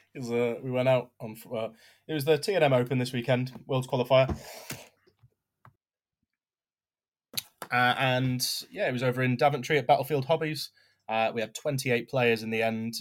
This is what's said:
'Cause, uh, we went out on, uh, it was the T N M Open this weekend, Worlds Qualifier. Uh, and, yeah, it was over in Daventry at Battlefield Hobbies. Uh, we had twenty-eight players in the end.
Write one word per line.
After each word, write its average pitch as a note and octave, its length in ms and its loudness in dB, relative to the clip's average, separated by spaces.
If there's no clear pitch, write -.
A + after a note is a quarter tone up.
'Cause, A#2+ 160 -8
uh, A#2+ 320 0
we C3 80 -6
went B2+ 180 2
out B2+ 300 2
on, A2+ 180 -12
uh, A2+ 140 -4
it D#3 60 -6
was D3 120 -2
the D3+ 140 4
T F#3+ 160 -2
N E3+ 80 4
M C#3 100 6
Open B2+ 240 2
this B2 160 -2
weekend, B2+ 380 0
Worlds C3 200 -2
Qualifier. C3 480 4
Uh, B2 280 4
and, B2+ 460 0
yeah, F#3+ 180 -2
it - 20 -2
was B2 120 -4
over B2+ 180 0
in B2+ 160 2
Daventry C#3+ 400 2
at C3 80 -2
Battlefield C3+ 400 2
Hobbies. D#3 460 -2
Uh, A2 260 0
we A#2 60 -4
had G#2+ 140 -6
twenty-eight C3 560 -2
players A#2+ 320 2
in A2+ 80 -8
the A2+ 140 0
end. A2+ 380 -2